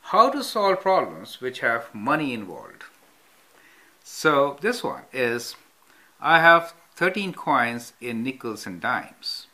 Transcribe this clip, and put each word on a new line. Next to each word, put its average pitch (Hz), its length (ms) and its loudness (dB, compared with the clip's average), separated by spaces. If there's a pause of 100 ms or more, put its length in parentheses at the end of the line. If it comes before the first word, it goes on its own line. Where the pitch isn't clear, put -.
(120)
how 240 180 6
to 277 140 -6
solve 196 360 0
problems 117 600 -2
which 123 260 -8
have 117 260 -2
money 135 400 -2
involved. 98 520 -12 (1200)
So 143 560 2
this 240 240 -4
one - 180 -6 (100)
is, 120 440 -4 (640)
I 160 180 4
have 170 340 8 (220)
thirteen 185 380 -2
coins 120 680 0
in 117 220 -6
nickels 123 420 -8
and 90 160 -10
dimes. - 720 -6